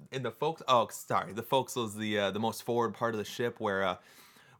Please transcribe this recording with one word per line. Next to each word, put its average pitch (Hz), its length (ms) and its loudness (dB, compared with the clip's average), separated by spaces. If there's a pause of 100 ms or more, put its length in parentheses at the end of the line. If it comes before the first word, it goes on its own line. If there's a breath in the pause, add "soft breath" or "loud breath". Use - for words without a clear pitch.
(120)
in 135 120 -4
the 117 80 -2
folks-, 160 360 -4
oh, 120 220 6
sorry, 95 440 -2
the 110 100 -6
forecastle 127 420 0
is 104 100 -6
the, 107 220 -2
uh, 98 140 2
the 98 80 -4
most 113 240 -2
forward 117 320 0
part 117 180 -2
of 107 60 -2
the 101 60 -4
ship - 340 -4
where, 98 240 0
uh, 92 120 2 (640 loud breath)